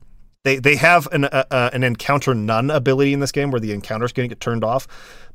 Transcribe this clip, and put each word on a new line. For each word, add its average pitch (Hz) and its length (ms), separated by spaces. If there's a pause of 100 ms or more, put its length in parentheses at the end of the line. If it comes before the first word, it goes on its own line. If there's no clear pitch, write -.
(420)
They, 135 160
they 143 180
have 165 360
an, 143 140
a, 135 240
a, 123 220
an 127 120
encounter 131 500
none 113 380
ability 139 400
in 139 80
this 135 120
game 143 200
where 120 80
the 107 120
encounter's 110 400
gonna 123 160
get 120 120
turned 117 240
off, 120 240 (460)